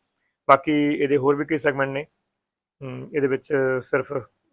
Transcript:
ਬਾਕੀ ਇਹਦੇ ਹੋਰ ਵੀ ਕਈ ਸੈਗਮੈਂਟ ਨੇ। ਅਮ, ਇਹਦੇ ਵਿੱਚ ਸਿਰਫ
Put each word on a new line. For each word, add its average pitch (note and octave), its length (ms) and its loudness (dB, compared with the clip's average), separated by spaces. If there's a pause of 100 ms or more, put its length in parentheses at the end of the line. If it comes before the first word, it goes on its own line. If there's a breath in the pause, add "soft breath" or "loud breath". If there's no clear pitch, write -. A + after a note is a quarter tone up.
(500)
ਬਾਕੀ D3 440 4
ਇਹਦੇ D3 240 2
ਹੋਰ C#3 180 2
ਵੀ D3+ 100 -4
ਕਈ D#3 120 -2
ਸੈਗਮੈਂਟ C#3 320 0
ਨੇ। C#3 160 -8 (800)
ਅਮ, B2+ 320 -12
ਇਹਦੇ C#3 120 2
ਵਿੱਚ C3+ 260 -4 (300)
ਸਿਰਫ C#3 300 -4 (400)